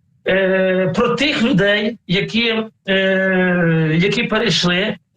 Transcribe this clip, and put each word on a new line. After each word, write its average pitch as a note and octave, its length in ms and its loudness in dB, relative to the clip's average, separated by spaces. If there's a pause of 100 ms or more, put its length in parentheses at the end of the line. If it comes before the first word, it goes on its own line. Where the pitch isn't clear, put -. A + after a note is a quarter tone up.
(280)
Е, F#3 680 0
про A#3+ 200 0
тих C#4+ 280 0
людей, G#3+ 540 2 (100)
які, A3 560 -2 (240)
е, F#3 1040 0 (100)
які G#3 220 0
перейшли G#3 720 -2 (200)